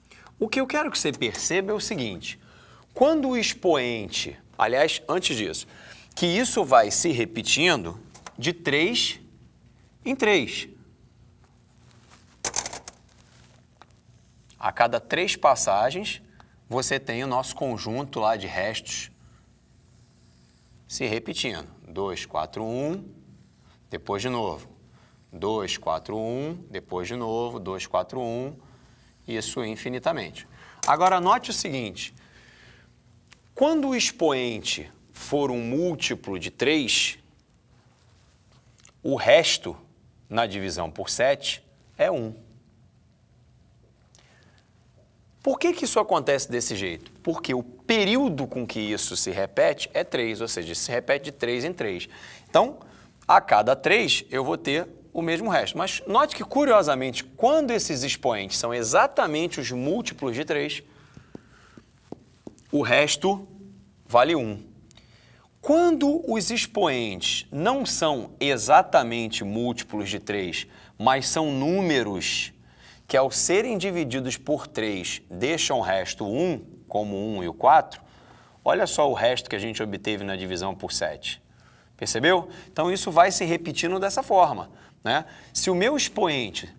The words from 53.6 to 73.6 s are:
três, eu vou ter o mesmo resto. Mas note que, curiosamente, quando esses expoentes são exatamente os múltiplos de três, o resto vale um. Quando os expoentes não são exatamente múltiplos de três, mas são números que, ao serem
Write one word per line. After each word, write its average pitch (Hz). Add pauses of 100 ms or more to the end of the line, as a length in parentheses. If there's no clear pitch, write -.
três, 175
eu 131
vou 156
ter 147 (240)
o 170
mesmo 170
resto. 143
Mas 180
note 262
que, 208
curiosamente, 151
quando 285
esses 165
expoentes 110
são 117
exatamente 165
os 123
múltiplos 135
de 151
três, 147 (1900)
o 147
resto 147 (580)
vale 139
um. 107 (960)
Quando 311
os 220
expoentes 127
não 220
são 143
exatamente 123
múltiplos 107
de 101
três, 98 (320)
mas 131
são 160
números 135 (540)
que, 139
ao 131
serem 214